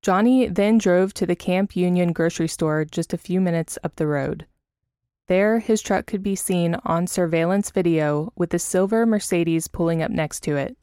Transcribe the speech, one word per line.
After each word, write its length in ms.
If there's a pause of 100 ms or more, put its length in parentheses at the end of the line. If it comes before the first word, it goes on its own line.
Johnny 440
then 320
drove 360
to 120
the 100
Camp 400
Union 380
grocery 340
store 380
just 260
a 60
few 240
minutes 420
up 120
the 100
road. 400 (800)
There, 320
his 240
truck 240
could 160
be 120
seen 420 (100)
on 200
surveillance 640
video 680
with 180
a 40
silver 460
Mercedes 640
pulling 340
up 80
next 340
to 120
it. 260